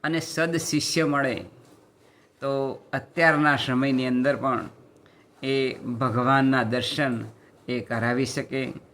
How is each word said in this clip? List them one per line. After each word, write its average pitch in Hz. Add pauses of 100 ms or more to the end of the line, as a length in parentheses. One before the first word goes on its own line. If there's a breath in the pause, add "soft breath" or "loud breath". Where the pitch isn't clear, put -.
અને 156
સદશિષ્ય 160
મળે 135 (960 soft breath)
તો 139 (140)
અત્યારના 151
સમયની 131
અંદર 127
પણ 127 (760 soft breath)
એ 135
ભગવાનના 127
દર્શન 120 (420 soft breath)
એ 123
કરાવી 120
શકે. 131 (200)